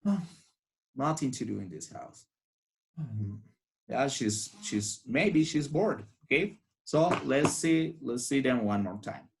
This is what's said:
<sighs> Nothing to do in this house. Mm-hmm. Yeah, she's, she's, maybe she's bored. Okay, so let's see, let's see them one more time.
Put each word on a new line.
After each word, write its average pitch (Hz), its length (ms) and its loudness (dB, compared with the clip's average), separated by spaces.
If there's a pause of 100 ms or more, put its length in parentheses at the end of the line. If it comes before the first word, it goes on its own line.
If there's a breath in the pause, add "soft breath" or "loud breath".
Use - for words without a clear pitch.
<sighs> - 920 -4
Nothing 143 340 0
to 123 140 -4
do 107 160 -4
in 98 80 -8
this 78 240 -14
house. - 320 -14 (760)
Mm-hmm. 107 360 -4 (520)
Yeah, 127 200 0
she's, 107 420 -2 (120)
she's, - 440 -4
maybe 156 380 4
she's 147 240 -2
bored. 160 360 0 (200)
Okay, 175 340 0 (260)
so 165 400 4
let's 139 280 4
see, 160 480 2
let's 120 260 -4
see 139 140 2
them 127 240 2
one 104 180 2
more 95 200 -4
time. 67 260 -10 (120)